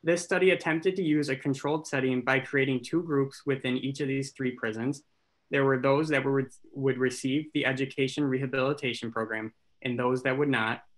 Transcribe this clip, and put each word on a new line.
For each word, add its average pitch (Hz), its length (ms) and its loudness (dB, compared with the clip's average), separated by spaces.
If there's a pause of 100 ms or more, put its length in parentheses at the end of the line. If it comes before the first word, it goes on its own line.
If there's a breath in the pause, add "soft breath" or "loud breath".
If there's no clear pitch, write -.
This 170 200 2
study 185 280 4
attempted 170 460 0
to 190 60 -2
use 151 260 2
a 131 80 0
controlled 147 500 -2
setting 131 360 0
by 131 160 2
creating 135 460 0
two 165 180 0
groups 139 420 -2
within 131 320 0
each 135 240 -4
of 143 80 -2
these 135 220 -2
three 127 220 -4
prisons. 120 500 -4 (480)
There 139 140 2
were 135 140 4
those 139 300 2
that 139 160 0
were, 139 260 0 (220)
would 135 260 0
receive 131 540 0
the 143 140 0
education 135 580 -2
rehabilitation 131 880 -2
program 110 400 -6 (300)
and 123 160 -4
those 127 240 0
that 131 160 0
would 147 100 2
not. 117 360 0 (140)